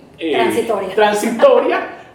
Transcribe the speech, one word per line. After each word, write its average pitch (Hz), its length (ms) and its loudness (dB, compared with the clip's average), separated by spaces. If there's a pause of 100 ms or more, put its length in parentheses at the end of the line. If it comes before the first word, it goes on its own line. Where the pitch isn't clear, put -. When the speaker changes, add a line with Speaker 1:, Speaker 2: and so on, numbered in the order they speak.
(160)
Speaker 1:
eh, 160 160 -6
Speaker 2:
Transitoria. 220 640 -2
Speaker 1:
transitoria, 233 920 2 (260)